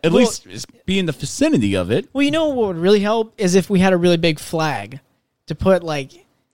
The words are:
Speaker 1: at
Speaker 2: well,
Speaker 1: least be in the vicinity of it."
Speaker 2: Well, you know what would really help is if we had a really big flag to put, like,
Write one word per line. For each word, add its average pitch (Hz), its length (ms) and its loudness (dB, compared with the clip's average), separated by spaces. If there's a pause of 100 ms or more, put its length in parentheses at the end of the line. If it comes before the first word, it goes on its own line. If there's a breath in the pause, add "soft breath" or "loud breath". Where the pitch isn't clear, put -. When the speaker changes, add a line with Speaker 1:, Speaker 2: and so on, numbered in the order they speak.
Speaker 1:
at 165 80 2
Speaker 2:
well, 208 100 4
Speaker 1:
least 226 260 -2 (400)
be 190 100 0
in 190 80 0
the 156 60 0
vicinity 143 640 0
of 92 160 -2
it." 151 220 -2
Speaker 2:
Well, 277 100 -2
you 285 80 0
know 311 160 0
what 247 220 -2
would 175 80 -6
really 196 240 2
help 220 360 -2
is 180 160 0
if 190 160 2
we 196 100 2
had 190 140 4
a 180 40 4
really 175 200 2
big 165 220 0
flag 135 600 -6 (480)
to 165 80 -8
put, 185 280 2
like, 143 420 -8 (280)